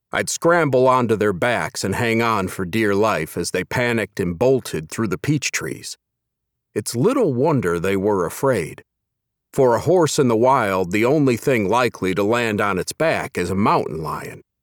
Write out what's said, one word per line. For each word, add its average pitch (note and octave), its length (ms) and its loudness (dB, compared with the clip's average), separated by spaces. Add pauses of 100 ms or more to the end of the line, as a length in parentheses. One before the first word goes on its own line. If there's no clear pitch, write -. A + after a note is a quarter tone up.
(120)
I'd - 180 -2
scramble D3 580 2
onto B2 280 4
their G#2 180 2
backs G2 500 -2
and G2 120 -2
hang A2+ 260 0
on G#2 280 0
for G2 160 -6
dear G#2 280 0
life G2 420 0
as E2+ 140 -4
they F2+ 140 -2
panicked A#2+ 560 -4
and F2 180 -4
bolted C3 520 0
through A2+ 180 -4
the F2 100 -4
peach C#3+ 340 -2
trees. - 460 -10 (800)
It's A2 200 -6
little G3 380 2
wonder A#2 460 0
they G2 180 0
were F#2+ 300 0
afraid. E2 560 -2 (720)
For B2+ 200 4
a G#2+ 60 2
horse D#3 400 2
in C3+ 80 4
the A#2 80 2
wild, G#2 560 2
the G#2+ 140 2
only C3+ 300 2
thing A2+ 320 0
likely G#2+ 460 0
to G2 80 0
land A2 400 0
on G2+ 160 0
its E2+ 140 -4
back - 460 -2
is F2+ 120 -2
a G2 60 -2
mountain G#2 480 0
lion. - 400 -10 (200)